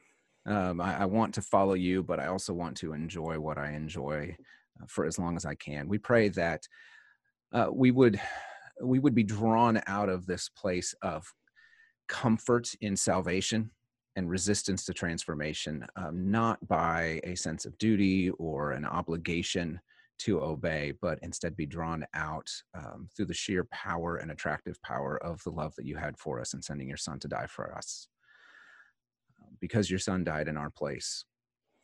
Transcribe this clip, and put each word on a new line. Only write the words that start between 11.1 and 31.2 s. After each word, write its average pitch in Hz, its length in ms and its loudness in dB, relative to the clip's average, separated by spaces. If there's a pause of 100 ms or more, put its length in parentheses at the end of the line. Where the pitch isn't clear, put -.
comfort 120 600 4 (120)
in 104 140 0
salvation 95 760 2 (440)
and 90 140 -2
resistance 95 540 0
to 92 100 -4
transformation, 78 920 -4 (100)
um, 90 340 -2
not 113 380 2
by 82 560 2
a 90 120 -4
sense 80 300 -4
of - 120 -14
duty 95 540 4
or 73 400 -2
an 69 120 -4
obligation 85 960 -2 (380)
to 90 240 2
obey, 78 500 -2 (100)
but 80 200 -2
instead - 340 -6
be 78 120 -4
drawn 82 360 -4 (100)
out, 78 360 -6 (240)
um, - 420 -12
through 101 120 -2
the 87 60 -4
sheer 92 380 0
power 85 460 -2
and 80 140 -6
attractive - 500 -6
power 69 420 -4
of 82 200 -6
the 85 80 -4
love 78 260 -4
that 64 80 -10
you 71 100 -6
had 76 220 -6
for 64 240 -6
us - 120 -8
in 67 80 -8
sending 71 280 -8
your 71 80 -8
son 71 220 -8
to 73 100 -8
die - 180 -4
for - 300 -8
us, - 300 -12 (1300)
um, - 220 -20
because 98 280 2
your 92 100 0
son 92 260 0
died 76 240 -2
in 76 80 -4
our 73 140 -6
place. - 520 -6 (600)